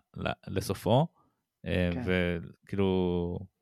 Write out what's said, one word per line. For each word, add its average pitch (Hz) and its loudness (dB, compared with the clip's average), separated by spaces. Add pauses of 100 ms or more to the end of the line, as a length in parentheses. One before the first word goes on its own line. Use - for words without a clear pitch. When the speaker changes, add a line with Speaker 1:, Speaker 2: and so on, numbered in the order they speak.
(180)
Speaker 1:
ל-, 82 -4 (180)
לסופו, 110 0 (580)
אה, 90 2
Speaker 2:
כן. - -6 (640)
Speaker 1:
וכאילו, 90 0 (220)